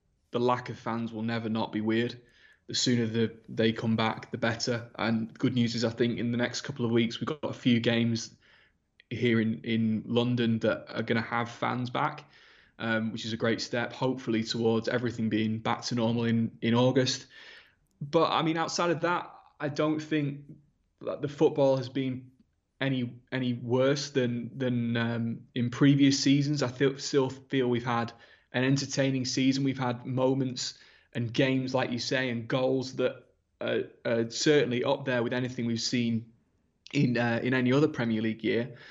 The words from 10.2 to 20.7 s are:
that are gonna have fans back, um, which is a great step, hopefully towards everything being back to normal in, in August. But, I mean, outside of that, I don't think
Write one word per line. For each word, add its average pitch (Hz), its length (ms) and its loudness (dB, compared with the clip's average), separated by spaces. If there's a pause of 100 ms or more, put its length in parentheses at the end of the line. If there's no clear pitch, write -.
that 110 260 0 (100)
are 117 80 -4
gonna 113 200 0
have 117 260 -4
fans 123 400 -4
back, 135 360 -4 (540)
um, 113 320 0
which 113 140 -8
is 113 80 -4
a 113 60 -4
great 117 240 0
step, 120 300 -4
hopefully 120 520 -2
towards 113 420 0
everything 117 440 -2
being 110 280 0
back 113 240 -2
to - 120 -4
normal 117 300 2
in, 117 260 2 (100)
in 117 140 2
August. 127 520 4 (760)
But, 151 280 2
I 120 120 2
mean, 160 160 0
outside 170 320 0
of 151 100 0
that, 170 300 -2 (280)
I 147 100 -4
don't 156 300 0
think 147 420 -2 (600)